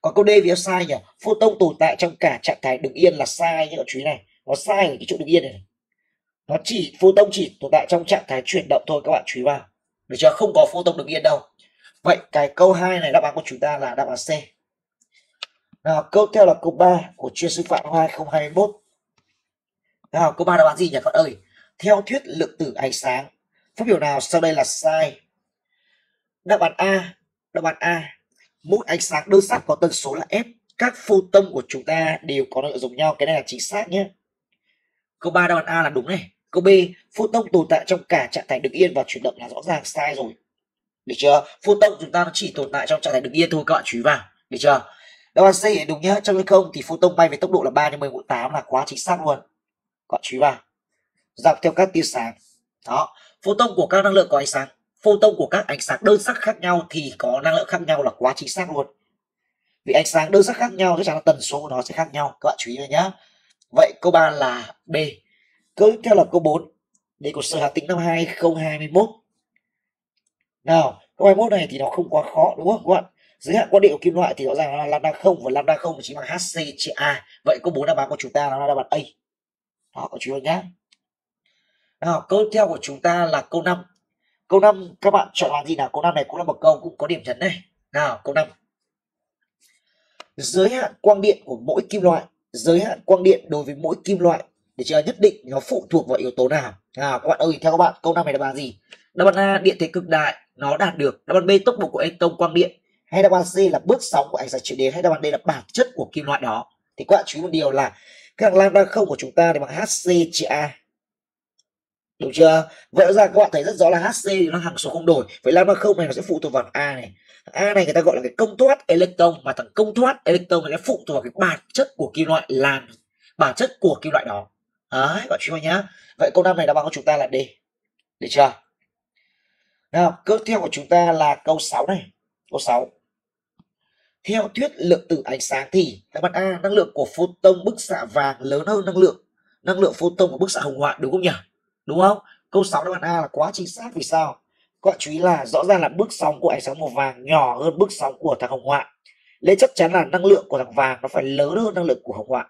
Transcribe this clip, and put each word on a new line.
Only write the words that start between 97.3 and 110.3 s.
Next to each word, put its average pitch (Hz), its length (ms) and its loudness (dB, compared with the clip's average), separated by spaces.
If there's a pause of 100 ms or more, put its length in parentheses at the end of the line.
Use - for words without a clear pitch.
ơi, 156 220 0
theo 160 120 2
các 165 40 0
bạn, 175 260 4
câu 165 120 0
năm 170 100 0
này 147 80 -4
đáp 139 140 -4
án 131 100 -6
gì? 139 220 -12 (360)
Đáp 175 100 0
án 190 100 4
A, 196 240 0
điện 190 220 2
thế 165 60 0
cực 175 220 -8
đại, 151 280 0 (200)
nó 143 200 -4
đạt 185 200 -2
được. 143 300 -4
Đáp 185 80 -4
án 175 120 4
B, 190 40 2 (140)
tốc 240 140 0
độ 170 100 -4
của - 220 -4
photon 170 280 -2
quang 165 160 -2
điện. - 260 0 (260)
Hay 185 160 0
đáp 190 100 8
án 180 100 2
C 185 300 0
là - 120 -2
bước 240 160 4
sóng - 300 -2
của 135 80 -8
ánh 127 100 -10
sáng 131 160 -8
chiếu 127 140 -10
đến. 131 140 0
Hay 170 100 -8
đáp 170 100 2
án 156 100 -4
D 151 40 -4
là 147 180 -2
bản 151 180 -4 (100)
chất 254 220 0
của 131 180 -8
kim 151 120 -8
loại 143 160 -4
đó. 110 300 -6 (260)
Thì - 120 -12
các 196 80 6
bạn - 100 2
chú 147 120 -10
ý 160 40 -8
một 175 80 -6
điều 151 200 0
là 135 260 -2 (400)
cái 208 140 4
thằng 185 80 4
lambda 196 260 6
không 208 220 0
của 143 120 -6
chúng 131 140 -10
ta 170 200 4
thì 147 60 -2
bằng 143 160 -8
H 165 100 -4
C - 240 -6 (240)